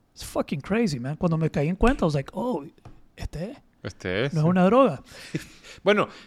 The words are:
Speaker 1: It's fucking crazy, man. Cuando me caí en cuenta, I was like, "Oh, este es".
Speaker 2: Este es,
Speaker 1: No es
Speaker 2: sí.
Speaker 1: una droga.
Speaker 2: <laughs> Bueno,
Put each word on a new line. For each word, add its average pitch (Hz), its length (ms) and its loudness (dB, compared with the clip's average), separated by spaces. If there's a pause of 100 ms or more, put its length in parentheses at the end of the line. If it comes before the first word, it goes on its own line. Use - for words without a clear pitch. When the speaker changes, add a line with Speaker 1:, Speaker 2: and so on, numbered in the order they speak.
(120)
Speaker 1:
It's - 120 -14
fucking 180 360 -4
crazy, 202 380 0
man. 143 180 -6
Cuando 165 200 0
me 160 140 0
caí 151 180 0
en 185 60 -2
cuenta, 240 280 4
I 180 40 4
was 147 80 0
like, 139 180 -4
"Oh, 220 320 -4 (500)
este 180 360 -8
es". 285 60 -18 (260)
Speaker 2:
Este 101 420 -4
es, 143 80 -4
Speaker 1:
No 160 60 0
es 151 60 2
Speaker 2:
sí. 170 40 4
Speaker 1:
una 180 160 4
droga. 220 360 4 (320)
Speaker 2:
<laughs> - 500 -12
Bueno, 196 240 4 (200)